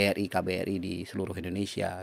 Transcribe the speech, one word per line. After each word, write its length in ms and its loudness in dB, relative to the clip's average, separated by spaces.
R 80 2
I, 80 2
K 160 -6
B 60 -2
R 100 0
I 140 0
di 120 -2
seluruh 320 -4
Indonesia 640 -2